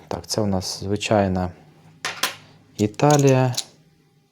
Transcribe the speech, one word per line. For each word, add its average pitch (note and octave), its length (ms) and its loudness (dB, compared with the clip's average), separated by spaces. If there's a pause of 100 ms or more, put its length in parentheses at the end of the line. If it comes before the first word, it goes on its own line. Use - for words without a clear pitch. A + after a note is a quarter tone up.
Так, - 200 -8
це - 140 -4
у G#2 40 0
нас F#2+ 340 -4
звичайна G2 720 0 (1300)
Італія. C3 800 2 (760)